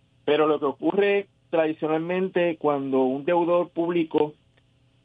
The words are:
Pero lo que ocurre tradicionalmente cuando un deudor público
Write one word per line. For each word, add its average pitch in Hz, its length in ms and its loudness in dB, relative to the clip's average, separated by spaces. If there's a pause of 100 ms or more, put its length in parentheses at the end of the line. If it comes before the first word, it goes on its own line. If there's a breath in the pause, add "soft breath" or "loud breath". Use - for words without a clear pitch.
(240)
Pero 151 240 2
lo 147 100 2
que 151 80 -2
ocurre 202 600 0 (220)
tradicionalmente 165 1080 -2
cuando 139 480 0
un 135 200 -2
deudor 175 440 0
público 165 680 -2 (720)